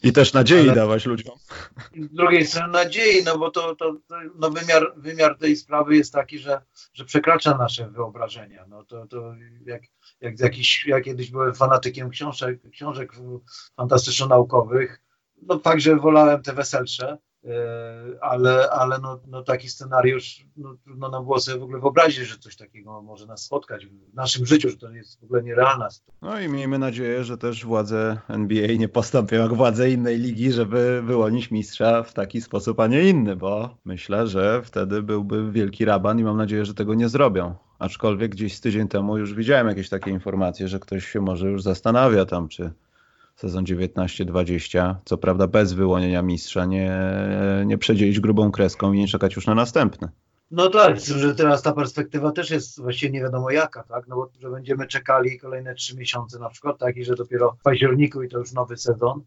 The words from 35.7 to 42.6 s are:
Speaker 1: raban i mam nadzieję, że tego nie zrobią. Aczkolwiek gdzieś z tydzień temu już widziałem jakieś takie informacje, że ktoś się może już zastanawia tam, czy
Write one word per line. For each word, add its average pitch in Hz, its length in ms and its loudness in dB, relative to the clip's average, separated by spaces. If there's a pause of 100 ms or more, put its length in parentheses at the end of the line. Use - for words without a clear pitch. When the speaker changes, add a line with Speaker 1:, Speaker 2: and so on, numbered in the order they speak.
Speaker 1:
raban 104 340 2
i 113 60 2
mam 107 120 0
nadzieję, 107 280 -2
że 101 100 -8
tego 107 200 -2
nie 117 140 2
zrobią. 98 460 2 (240)
Aczkolwiek 104 540 -2
gdzieś 98 240 -6
z - 40 -20
tydzień 107 280 -2
temu 104 300 -2
już 101 160 -6
widziałem 117 340 2
jakieś 95 200 -4
takie 98 220 -6
informacje, 95 580 -4
że 95 100 -6
ktoś 95 300 -8
się 107 120 -4
może 95 300 -2
już 98 120 -4
zastanawia 110 640 2
tam, 87 220 -6
czy 85 240 -10 (640)